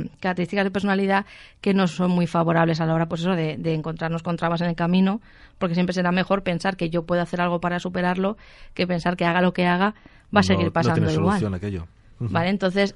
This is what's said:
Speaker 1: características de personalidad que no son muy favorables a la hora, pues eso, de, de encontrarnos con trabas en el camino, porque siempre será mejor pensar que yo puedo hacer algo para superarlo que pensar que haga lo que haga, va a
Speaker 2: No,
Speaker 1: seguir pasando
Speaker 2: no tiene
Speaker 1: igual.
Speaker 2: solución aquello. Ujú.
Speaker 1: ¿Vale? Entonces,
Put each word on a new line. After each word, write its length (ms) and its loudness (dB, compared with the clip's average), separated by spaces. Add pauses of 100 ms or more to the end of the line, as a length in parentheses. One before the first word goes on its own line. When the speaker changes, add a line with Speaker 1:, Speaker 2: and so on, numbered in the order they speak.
(200)
Speaker 1:
características 460 -2
de 60 -2
personalidad 540 0 (360)
que 120 2
no 140 4
son 240 0
muy 160 2
favorables 540 2
a 40 0
la 100 0
hora, 120 0
pues 140 -6
eso, 100 0
de, 240 -2
de 180 -4
encontrarnos 500 -6
con 120 -4
trabas 240 -2
en 80 -2
el 80 -2
camino, 460 2 (360)
porque 180 -2
siempre 180 0
será 180 0
mejor 320 0
pensar 320 -2
que 140 -4
yo 160 -2
puedo 160 0
hacer 180 -4
algo 220 -2
para 180 -2
superarlo 560 -2 (380)
que 140 -2
pensar 280 -2
que 80 -2
haga 180 2
lo 120 4
que 140 0
haga, 240 2 (440)
va 40 6
a 20 8
Speaker 2:
No, 20 4
Speaker 1:
seguir 300 2
pasando 260 2
Speaker 2:
no 80 2
tiene 140 0
Speaker 1:
igual. 180 2
Speaker 2:
solución 160 0
aquello. 320 -6 (320)
Ujú. 120 -4
Speaker 1:
¿Vale? 180 2
Entonces, 460 0